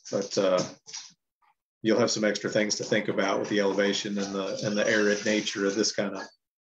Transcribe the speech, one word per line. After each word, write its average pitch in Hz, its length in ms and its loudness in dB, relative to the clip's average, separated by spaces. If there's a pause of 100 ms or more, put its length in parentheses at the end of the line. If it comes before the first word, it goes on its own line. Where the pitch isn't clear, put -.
(120)
But, 101 260 -2
uh, 92 260 4 (1200)
you'll 110 160 4
have 113 100 2
some 110 140 -2
extra 104 260 0
things 104 280 0
to - 60 -6
think 107 260 0
about 98 300 0
with 107 100 -4
the 104 100 2
elevation 101 580 0
and 98 160 -4
the, 98 320 -4
and 104 100 -2
the 104 140 2
arid 104 340 4
nature 104 440 0
of 98 80 0
this 107 160 2
kind 101 240 -4
of, 95 80 -10 (440)